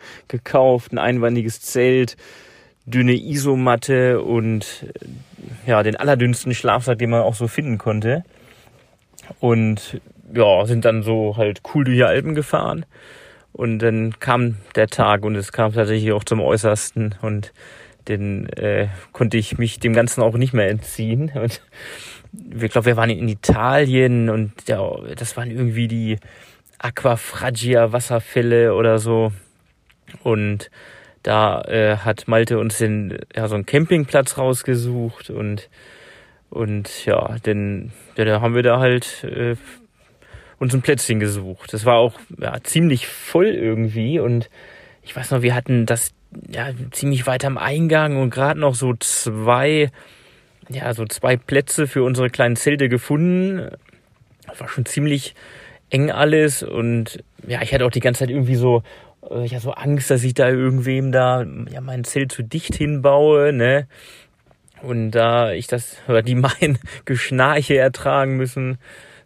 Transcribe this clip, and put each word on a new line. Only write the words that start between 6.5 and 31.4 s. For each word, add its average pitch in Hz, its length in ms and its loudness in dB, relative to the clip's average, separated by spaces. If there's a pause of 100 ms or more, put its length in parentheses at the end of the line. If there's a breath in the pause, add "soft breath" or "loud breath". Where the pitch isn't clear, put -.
Schlafsack, 120 460 0
den 120 100 0
man 117 120 4
auch 113 140 2
so 120 120 -4
finden 123 300 -4
konnte. 113 460 -2 (1160 soft breath)
Und 113 600 0 (340)
ja, 104 320 6
sind 117 200 0
dann 110 180 4
so 107 340 0
halt 104 240 0 (120)
cool 147 100 2
durch 127 140 2
die 127 60 6
Alpen 139 320 0
gefahren. 151 500 -4 (680 loud breath)
Und 113 280 -4
dann 113 400 0
kam 120 380 0 (180)
der 110 120 4
Tag 104 360 2
und 107 120 -2
es 101 160 -6
kam 110 220 0
tatsächlich 110 380 0
auch 101 120 0
zum 110 180 0
Äußersten 107 800 0
und 104 320 -6 (520 loud breath)
dann, 101 440 -4
äh, 104 380 -2 (260 loud breath)
konnte 117 240 0
ich 110 200 -2
mich 117 220 -4
dem 113 140 0
Ganzen 120 280 2
auch 110 160 2
nicht 127 160 0
mehr 104 160 2
entziehen. 113 640 -4
Und 117 280 -4 (1000 loud breath)
ich 113 100 -4
glaub, 113 140 0
wir 120 120 4
waren 113 120 2
in 113 180 -2
Italien 123 1040 2
und 107 220 -2 (160)
ja, 98 240 -2 (240)
das - 220 -10
waren 120 120 -8
irgendwie 117 380 -2
die 110 300 -2 (600 loud breath)
Aquafragia 120 1160 0
Wasserfälle 117 840 2
oder 113 240 4
so. 113 320 0 (920 loud breath)
Und 104 480 -2 (560 loud breath)
da, 104 380 2